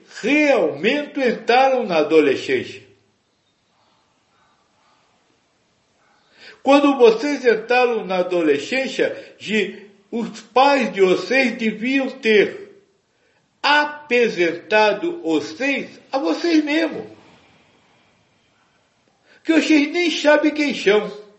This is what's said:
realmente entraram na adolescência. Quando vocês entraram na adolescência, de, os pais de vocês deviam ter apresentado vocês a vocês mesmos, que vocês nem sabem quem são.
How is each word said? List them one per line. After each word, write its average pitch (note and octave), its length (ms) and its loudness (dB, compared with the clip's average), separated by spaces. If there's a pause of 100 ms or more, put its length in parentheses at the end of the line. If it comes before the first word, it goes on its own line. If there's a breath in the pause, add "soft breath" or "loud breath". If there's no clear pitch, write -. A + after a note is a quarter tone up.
(220)
realmente B3+ 960 0
entraram B3 640 2
na F3+ 140 -2
adolescência. C#3 840 0 (3750 loud breath)
Quando C#4+ 340 4
vocês B3+ 500 2
entraram A#3+ 600 0
na F#3 140 -2
adolescência, F3 1160 -4
de, G3+ 500 -6 (220)
os G#3+ 300 -10
pais C4 540 0
de G3 80 -2
vocês A3+ 560 0
deviam B3+ 520 -4
ter - 680 0 (840)
apresentado G#3+ 1600 0
vocês F#3+ 760 -4 (140)
a C4+ 40 -2
vocês D#4+ 460 0
mesmos, D4+ 440 -4 (2250 soft breath)
que D#4+ 80 0
vocês D4+ 400 2
nem F4 180 -2
sabem D4 440 2
quem C#4+ 200 -4
são. G3 480 -2 (180)